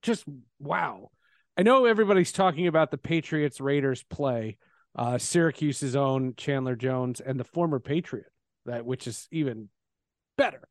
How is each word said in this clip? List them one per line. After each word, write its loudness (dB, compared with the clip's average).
Just -2
wow. -4
I 2
know 6
everybody's 4
talking 2
about 4
the -8
Patriots-Raiders -2
play, -4
uh, -2
Syracuse's 0
own 0
Chandler -2
Jones -4
and -6
the -6
former -2
Patriot, -6
that, -8
which -8
is -12
even -6
better -2